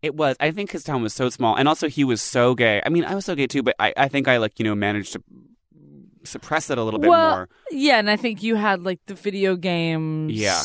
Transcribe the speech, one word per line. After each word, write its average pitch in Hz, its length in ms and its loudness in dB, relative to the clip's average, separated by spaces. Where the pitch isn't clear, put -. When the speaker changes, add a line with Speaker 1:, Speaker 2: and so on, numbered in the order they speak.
Speaker 1:
It 151 160 -4
was. 143 220 0
I 151 120 0
think 202 200 -6
his 165 140 -8
town 135 180 -4
was 110 120 -4
so 127 160 0
small. 113 260 0
And 135 100 2
also 156 220 0
he 143 160 0
was 120 180 0
so 123 320 2
gay. 113 300 2
I - 60 -2
mean, 170 160 2
I 180 80 -4
was 196 100 -4
so 185 100 -4
gay 139 120 0
too, 135 160 -2
but 117 160 2
I, 107 180 2
I 139 120 2
think 139 200 -2
I, 123 80 4
like, 110 220 -2
you 113 60 0
know, 107 100 0
managed 104 400 -2
to 98 80 -12
suppress - 460 -4
it 131 80 0
a 117 60 0
little 107 160 -2
bit 330 100 6
Speaker 2:
Well, 330 260 6
Speaker 1:
more. 92 120 -8
Speaker 2:
yeah, 277 280 2
and 208 120 0
I 214 60 2
think 214 260 -4
you 226 140 0
had, 202 260 0
like, 180 240 -4
the 202 80 -12
video 190 420 -2
games. 160 760 -2
Speaker 1:
Yeah. 101 320 0